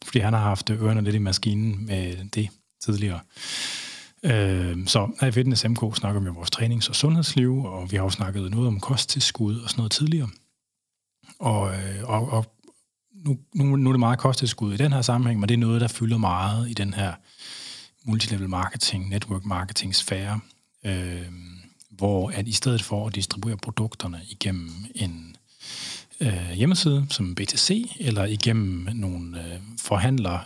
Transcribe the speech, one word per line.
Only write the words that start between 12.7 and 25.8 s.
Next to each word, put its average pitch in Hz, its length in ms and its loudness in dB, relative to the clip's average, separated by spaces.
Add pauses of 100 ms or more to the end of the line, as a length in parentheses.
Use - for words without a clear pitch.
nu, 139 120 2 (180)
nu, 139 200 6
nu 135 140 4
er 131 40 6
det 127 60 6
meget 120 200 4
kosttilskud 117 540 0
i 101 40 -2
den 143 160 4
her 131 80 2
sammenhæng, 120 380 2
men 101 100 2
det 120 60 4
er 120 40 4
noget, 117 220 2
der 120 60 2
fylder 113 300 0
meget 104 520 0
i 117 40 -8
den 98 200 -2
her 98 200 -2 (920)
multilevel 107 440 0
marketing, 95 600 -2
network 98 360 -4
marketing 95 500 -4
sfære, 98 440 -2 (460)
øh, 90 360 -4 (760)
hvor 98 320 2
at - 180 -4
i 117 40 -4
stedet 113 320 2
for 107 240 -4
at 104 80 -4
distribuere 101 420 -4
produkterne 98 720 -4
igennem 92 400 -4 (260)
en, 82 400 -6 (840)